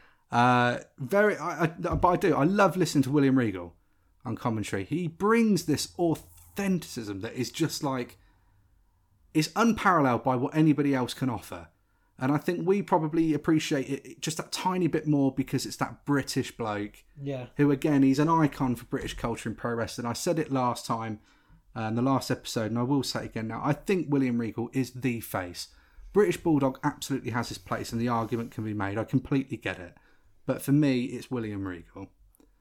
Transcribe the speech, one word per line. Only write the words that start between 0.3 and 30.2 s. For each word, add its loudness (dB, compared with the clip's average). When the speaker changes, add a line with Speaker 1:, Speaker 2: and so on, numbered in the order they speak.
Speaker 1:
Uh, 4
very, 2
I, -4
I, 2
but 0
I 4
do. 2
I 2
love 4
listening 2
to -2
William 6
Regal -2
on -4
commentary. -4
He -4
brings 2
this 0
authenticism -2
that -8
is -4
just, -2
like, -4
is 0
unparalleled 4
by 2
what -2
anybody 4
else -2
can -2
offer. -10
And 0
I 2
think -2
we 4
probably 2
appreciate 0
it -10
just -4
that -10
tiny 0
bit -2
more 4
because -2
it's -10
that -6
British -2
bloke -6
Speaker 2:
Yeah. -8
Speaker 1:
who, 4
again, 4
he's 6
an 4
icon 2
for -10
British -6
culture -6
and -6
pro -6
wrestling. -6
I -4
said 0
it -4
last 0
time, -4
uh, -6
in -2
the 2
last 2
episode, -4
and -2
I 0
will 0
say -4
it -8
again -8
now. -8
I 0
think 0
William 2
Regal -4
is -2
the -4
face. -8
British 4
Bulldog 0
absolutely -4
has -4
his -10
place, -8
and -4
the 0
argument -2
can -8
be -4
made. -4
I -2
completely -2
get -6
it. -16